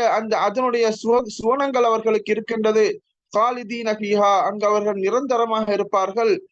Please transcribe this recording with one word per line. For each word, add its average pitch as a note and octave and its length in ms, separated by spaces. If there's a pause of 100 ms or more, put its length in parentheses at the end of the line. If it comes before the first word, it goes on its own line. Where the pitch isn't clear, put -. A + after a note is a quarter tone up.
அந்த G#3+ 300
அதனுடைய A#3 520
சுவ-, A#3 380
சுவனங்கள் B3 600
அவர்களுக்கு A3 440
இருக்கின்றது. A3 520 (480)
"காலிதீன A#3 600
ஃபீஹா", G#3 380 (120)
அங்கு G#3 240
அவர்கள் G#3 320
நிரந்தரமாக A3 760
இருப்பார்கள். G3+ 600 (200)